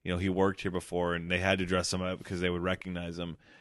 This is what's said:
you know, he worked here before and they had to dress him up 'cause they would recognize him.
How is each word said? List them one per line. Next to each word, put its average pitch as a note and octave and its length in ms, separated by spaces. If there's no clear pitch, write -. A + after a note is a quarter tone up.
you F2+ 80
know, F2+ 60
he F#2 100
worked F#2+ 320
here F#2+ 120
before F2 440
and E2+ 160
they F2+ 80
had F#2+ 200
to F#2 60
dress F2+ 280
him F#2 80
up F#2 200
'cause F2+ 200
they F2+ 80
would F2 120
recognize F2 560
him. F2 200